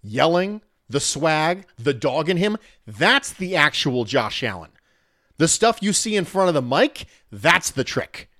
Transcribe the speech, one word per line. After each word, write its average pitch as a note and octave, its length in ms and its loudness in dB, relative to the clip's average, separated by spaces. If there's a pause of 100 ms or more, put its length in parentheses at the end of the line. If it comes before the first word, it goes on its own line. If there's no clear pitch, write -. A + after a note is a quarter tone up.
yelling, E3+ 600 0 (280)
the C3 100 -2
swag, D#3+ 640 0 (120)
the C3+ 160 -2
dog D3 360 -2
in F#3 80 0
him, G#3 200 0 (300)
that's E3+ 440 0
the F#3 240 -8
actual C#3+ 500 2
Josh A2 360 -2
Allen. F#2+ 300 -8 (640)
The D#3+ 100 2
stuff A3 360 2
you G3+ 100 0
see G#3+ 220 -2
in F#3 100 0
front F#3+ 220 2
of E3+ 80 2
the C#3 60 2
mic, D3 440 0 (260)
that's D#3 380 2
the C3+ 140 -4
trick. - 460 -8 (100)